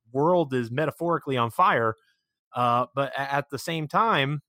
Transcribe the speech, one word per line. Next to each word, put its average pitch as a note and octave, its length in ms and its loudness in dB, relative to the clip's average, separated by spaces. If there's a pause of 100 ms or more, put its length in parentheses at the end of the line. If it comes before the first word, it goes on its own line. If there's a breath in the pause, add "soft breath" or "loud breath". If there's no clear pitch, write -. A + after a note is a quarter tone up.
(120)
world D3 420 2
is A#2+ 160 -2
metaphorically D3 640 -2
on A#2 140 0
fire. C3+ 460 2 (580)
Uh, B2 400 2
but C#3 180 -2
a-, C#3 220 -6
at C#3+ 160 -4
the C3+ 80 -8
same D#3+ 300 -6
time, D#3 600 0